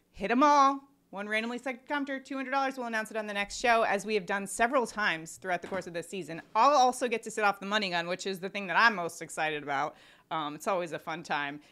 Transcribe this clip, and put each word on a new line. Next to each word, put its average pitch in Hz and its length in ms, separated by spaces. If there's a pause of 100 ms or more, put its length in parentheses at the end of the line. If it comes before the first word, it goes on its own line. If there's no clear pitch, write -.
(120)
hit 196 200
'em 254 120
all, 277 380 (300)
one 202 160
randomly 226 300
selected 254 300
commenter, 277 360
two 269 120
hundred 254 160
dollars. 269 260
We'll 240 100
announce 220 240
it 214 60
on 214 100
the 208 60
next 202 260
show, 233 240
as 196 220
we 220 100
have 190 100
done 196 200
several 233 400
times 170 520
throughout 180 240
the - 80
course 190 180
of 170 60
this 165 160
season. 165 320 (120)
I'll 262 220
also 254 320
get 226 160
to 220 80
sit 214 140
off 196 160
the 190 40
money 202 260
gun, 170 180
which 180 180
is 190 140
the 185 80
thing 202 180
that 170 100
I'm 226 160
most 170 280
excited 156 420
about. 143 320 (360)
Um, 151 220
it's 160 140
always 175 240
a 151 80
fun 165 240
time 147 360 (120)